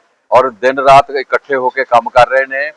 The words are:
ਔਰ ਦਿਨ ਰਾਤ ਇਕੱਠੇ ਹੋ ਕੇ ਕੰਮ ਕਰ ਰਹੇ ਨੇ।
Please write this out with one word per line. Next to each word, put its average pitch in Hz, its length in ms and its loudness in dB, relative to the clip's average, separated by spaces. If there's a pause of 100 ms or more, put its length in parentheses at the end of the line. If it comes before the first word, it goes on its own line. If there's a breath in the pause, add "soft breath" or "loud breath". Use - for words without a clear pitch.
(320)
ਔਰ 127 180 2
ਦਿਨ 127 300 -4
ਰਾਤ 135 320 4
ਇਕੱਠੇ 135 440 -6
ਹੋ 127 140 -4
ਕੇ 135 140 -6
ਕੰਮ 117 260 -2
ਕਰ 120 180 2
ਰਹੇ 131 180 -2
ਨੇ। 139 320 -10